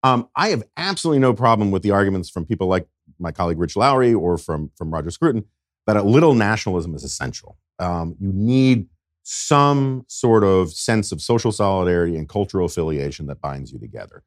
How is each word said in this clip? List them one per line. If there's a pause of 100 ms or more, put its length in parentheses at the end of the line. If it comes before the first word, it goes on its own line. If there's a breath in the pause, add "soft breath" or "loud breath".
um,
I
have (120)
absolutely
no
problem
with
the
arguments
from
people
like (320)
my
colleague
Rich
Lowry
or
from,
from
Roger
Scruton (400)
that
a
little
nationalism
is
essential. (220)
Um,
you
need (380)
some
sort
of
sense
of
social
solidarity
and
cultural
affiliation
that
binds
you
together.